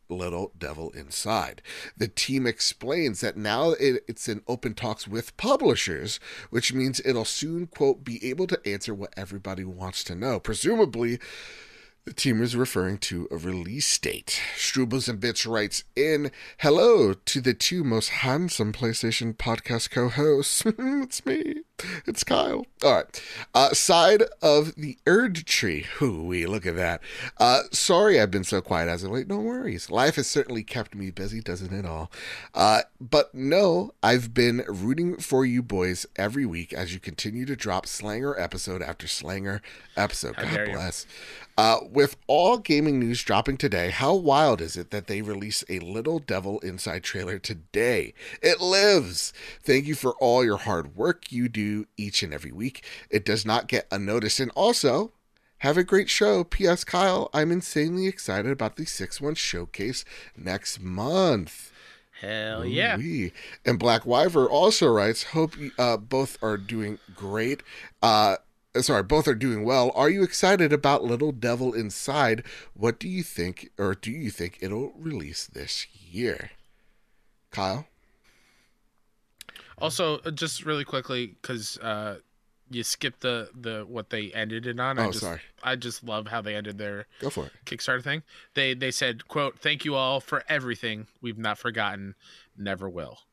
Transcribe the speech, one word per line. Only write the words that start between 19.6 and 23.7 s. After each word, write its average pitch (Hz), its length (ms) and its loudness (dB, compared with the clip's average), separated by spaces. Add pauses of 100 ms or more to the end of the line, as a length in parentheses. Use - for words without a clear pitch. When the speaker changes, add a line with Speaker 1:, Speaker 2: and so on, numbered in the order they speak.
Speaker 1:
co-hosts." 135 720 2
<laughs> 220 120 2 (260)
It's - 220 -8
me. 302 360 -2 (440)
It's - 200 -2
Kyle. - 400 0 (180)
All 135 100 8
right. - 300 0 (300)
Uh, 135 200 8